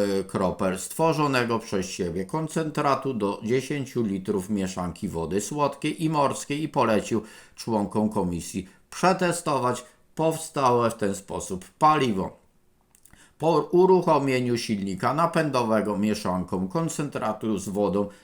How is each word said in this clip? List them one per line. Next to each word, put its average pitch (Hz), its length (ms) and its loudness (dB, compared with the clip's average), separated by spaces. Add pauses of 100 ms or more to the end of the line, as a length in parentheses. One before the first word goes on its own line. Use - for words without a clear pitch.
(200)
y, 92 40 -2
kropel 92 540 -2
stworzonego 139 800 0
przez 95 280 -4
siebie 90 380 -4
koncentratu 147 880 -2
do 101 280 -2
dziesięciu 127 600 -2
litrów 98 480 -2
mieszanki 92 580 -4
wody 82 320 -2
słodkiej 147 640 -2
i 156 60 0
morskiej 143 520 -2
i 151 60 -4
polecił 113 540 0 (320)
członkom 107 540 0
komisji 90 600 -4 (220)
przetestować 160 960 0 (300)
powstałe 135 760 2
w 110 40 -6
ten 98 200 -2
sposób 92 500 -8 (140)
paliwo. 131 600 2 (1000)
Po 151 320 2
uruchomieniu 139 880 6
silnika 101 560 -2
napędowego 123 840 0
mieszanką 95 680 0
koncentratu 120 920 -2
z - 100 -8
wodą 101 400 0 (160)